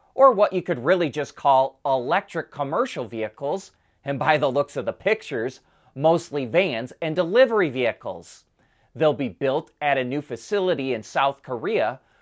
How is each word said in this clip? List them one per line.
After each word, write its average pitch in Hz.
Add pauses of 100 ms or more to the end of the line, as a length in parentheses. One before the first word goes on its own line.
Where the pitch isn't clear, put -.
(140)
or 262
what 196
you 185
could 131
really 170
just 143
call 135
electric 143
commercial 143
vehicles, 117 (320)
and 139
by 147
the 147
looks 139
of 131
the 107
pictures, 131 (340)
mostly 147
vans 127 (100)
and 156
delivery 196
vehicles. 110 (500)
They'll 147
be 127
built 139
at 143
a 131
new 131
facility 139
in 110
South 135
Korea, 131 (200)